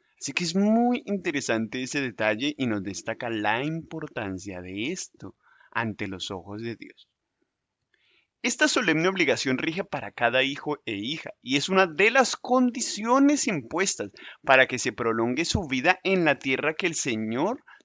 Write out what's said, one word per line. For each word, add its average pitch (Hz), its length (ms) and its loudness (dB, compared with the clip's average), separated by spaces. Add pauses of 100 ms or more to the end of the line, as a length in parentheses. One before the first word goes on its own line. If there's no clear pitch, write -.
(200)
Así - 120 -8
que 175 140 -4
es 165 100 -2
muy 226 500 2
interesante 127 800 -2
ese 143 160 -4
detalle 113 580 -2
y 131 100 -2
nos 104 160 -2
destaca 113 460 -8
la 110 340 0
importancia 113 1000 -8
de 101 300 -6
esto - 440 -12 (360)
ante 110 360 -4
los 95 240 -8
ojos 98 300 -10
de 117 160 -8
Dios. - 320 -20 (1400)
Esta 285 220 2
solemne 170 400 2
obligación 147 500 2
rige 160 260 -2
para 113 280 -8
cada 123 320 2
hijo 143 420 -4
e 113 80 -6
hija 120 380 -6 (100)
y 127 160 0
es 139 100 -2
una 190 200 4
de 180 240 2
las 262 260 2
condiciones 254 1120 2
impuestas 147 640 -2 (320)
para 131 240 6
que 127 100 -2
se 120 140 -2
prolongue 117 540 0
su 190 200 -2
vida 131 380 2
en 185 220 2
la 143 120 4
tierra 135 380 0
que - 100 -4
el 165 80 0
Señor 123 720 -2 (220)